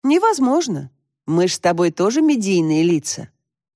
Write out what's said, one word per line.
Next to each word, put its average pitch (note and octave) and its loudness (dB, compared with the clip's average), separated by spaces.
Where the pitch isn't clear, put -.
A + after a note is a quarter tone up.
«Невозможно. C#4 0
Мы E3+ 0
ж F3 -2
с - -10
тобой F3 0
тоже A3 0
медийные F#3+ 2
лица». - -2